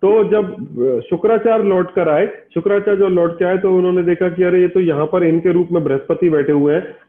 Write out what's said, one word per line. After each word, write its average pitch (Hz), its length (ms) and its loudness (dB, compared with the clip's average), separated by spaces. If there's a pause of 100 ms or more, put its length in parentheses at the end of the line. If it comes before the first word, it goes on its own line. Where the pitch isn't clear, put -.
तो 208 220 4
जब, 180 580 -4
अ, 123 180 0
शुक्राचार्य 220 640 0
लौट 180 260 0
कर 175 180 -2
आए, 156 180 2
शुक्राचार्य 202 720 -2
जो 196 100 2
लौट 170 300 0
के 190 60 -2
आए, 185 140 0
तो 190 180 0
उन्होंने 180 260 0
देखा 175 260 0
कि 175 140 -2
अरे, 180 180 2
ये 180 80 2
तो 185 120 0
यहाँ 156 260 0
पर 175 180 0
इनके 165 280 0
रूप 175 200 0
में 170 120 -2
बृहस्पति 143 460 -2
बैठे 147 220 0
हुए 147 220 2
हैं, 180 200 -6 (140)